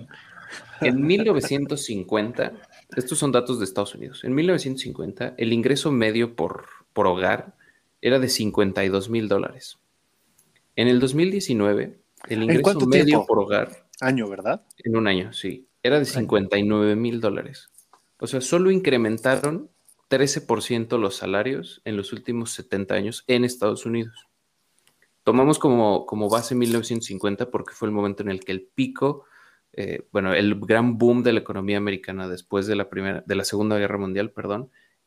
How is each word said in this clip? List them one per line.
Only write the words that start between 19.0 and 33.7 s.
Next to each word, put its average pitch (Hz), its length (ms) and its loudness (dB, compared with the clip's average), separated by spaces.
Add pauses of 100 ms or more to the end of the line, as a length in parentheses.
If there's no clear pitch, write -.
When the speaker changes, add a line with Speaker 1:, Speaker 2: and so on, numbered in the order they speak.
Speaker 1:
trece 139 340 2
por 110 200 0
ciento 117 360 -2
los 101 180 -2
salarios 107 680 -4
en 110 100 -6
los 101 160 -6
últimos 117 400 -6
setenta 98 440 -4
años 101 320 -4
en 123 180 4
Estados 107 400 -2
Unidos. 113 420 -6 (960)
Tomamos 135 340 4
como, 113 480 4
como 107 240 -4
base 113 240 0
mil 120 180 2
novecientos 117 360 -2
cincuenta 101 420 -4
porque - 240 -6
fue 117 140 -6
el 107 80 -2
momento 101 260 -2
en 101 80 -6
el 95 120 -4
que - 100 -8
el 95 100 -6
pico, 135 640 -4 (480)
eh, 92 380 -8
bueno, 95 240 0
el 104 240 2
gran 113 400 2
boom 120 240 4
de 120 100 2
la 110 60 2
economía 101 380 -4
americana 95 500 -6
después 95 400 -4
de 107 80 0
la 98 120 -2
primera, 95 380 -6
de 98 100 -2
la 95 100 -2
Segunda 107 340 0